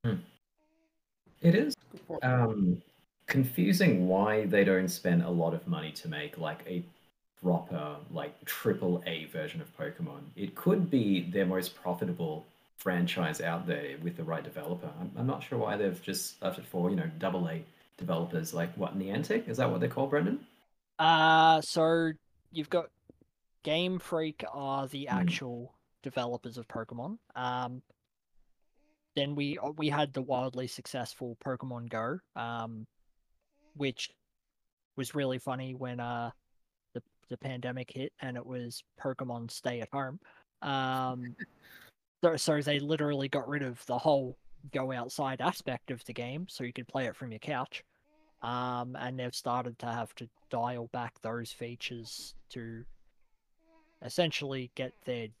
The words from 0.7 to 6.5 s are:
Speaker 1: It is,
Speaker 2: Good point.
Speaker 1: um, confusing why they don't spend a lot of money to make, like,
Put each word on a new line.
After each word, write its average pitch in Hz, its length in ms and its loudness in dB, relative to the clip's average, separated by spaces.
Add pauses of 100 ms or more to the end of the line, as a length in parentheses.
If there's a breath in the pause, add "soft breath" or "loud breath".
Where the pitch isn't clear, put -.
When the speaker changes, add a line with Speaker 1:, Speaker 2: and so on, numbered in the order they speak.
Speaker 1:
It 170 140 10
is, 269 200 4 (160)
Speaker 2:
Good - 160 -20
point. 156 160 -6
Speaker 1:
um, 110 580 4 (460)
confusing 135 800 6
why 104 380 6
they 98 180 6
don't 92 240 6
spend 87 360 4
a 85 60 0
lot 85 240 4
of 85 140 -4
money 78 240 -2
to - 160 -10
make, 76 300 -6
like, 82 280 -4